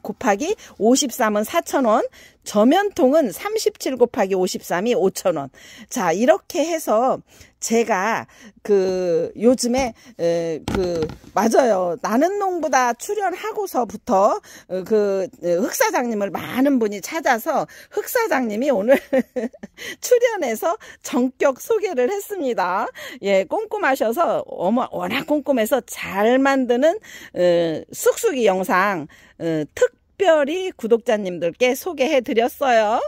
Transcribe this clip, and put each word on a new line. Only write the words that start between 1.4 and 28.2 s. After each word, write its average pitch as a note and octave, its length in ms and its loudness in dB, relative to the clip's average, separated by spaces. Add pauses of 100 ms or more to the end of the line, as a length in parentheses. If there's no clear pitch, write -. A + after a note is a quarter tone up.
사천 E4 420 -2
원, A#3+ 200 2 (400)
저면통은 D4 840 2
삼십칠 G#4 680 -4
곱하기 A3+ 360 0
오십삼이 F#3 600 -2
오천 F3+ 400 0
원. C#3 140 -6 (400)
자, F3+ 240 0
이렇게 C#4+ 520 2
해서 B3+ 540 0 (400)
제가 G#3 640 0 (380)
그 F#3 760 0
요즘에, A#3+ 560 2 (260)
에, E3+ 400 -2 (140)
그 F3 320 -2 (280)
맞아요. G3+ 680 2
나는 D4+ 380 0
농부다 D4 540 0
출연하고서부터, F4+ 1500 -2 (280)
어, F#3 160 -6
그, G3+ 420 0 (160)
에, F3 120 0
흑사장님을 A#3+ 760 -2
많은 A#3+ 500 0
분이 G#3 220 -2
찾아서 D#4 680 -2 (240)
흑사장님이 C#4 760 -2
오늘 A#3+ 280 4 (140)
<laughs> - 880 -6
출연해서 F#4 760 0 (260)
전격 B3+ 560 0
소개를 F4 500 -2
했습니다. C4+ 760 -4 (340)
예, G3 220 2
꼼꼼하셔서 D4 1040 -2
어머, A3 440 -2
워낙 F#3 360 -4
꼼꼼해서 C4+ 580 0
잘 G#3 540 0
만드는, C4+ 600 2 (360)
에, E3+ 560 2
쑥쑥이 D4 540 0